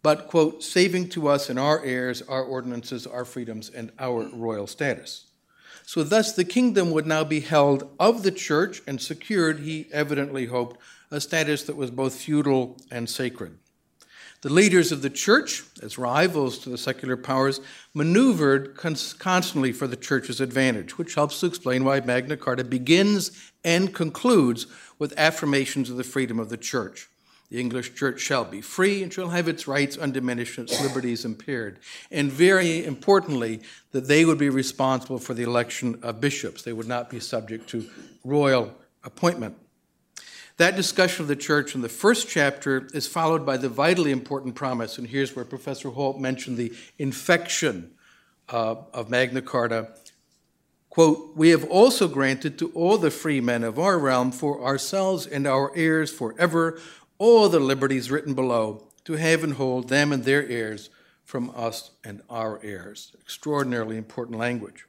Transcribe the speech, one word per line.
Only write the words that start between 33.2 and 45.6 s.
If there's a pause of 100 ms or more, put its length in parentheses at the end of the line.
that
they
would
be
responsible
for
the
election
of
bishops.
They
would
not
be
subject
to (360)
royal (300)
appointment. (1040)
That
discussion
of
the
church
in
the
first
chapter
is
followed
by
the
vitally
important
promise,
and
here's
where
Professor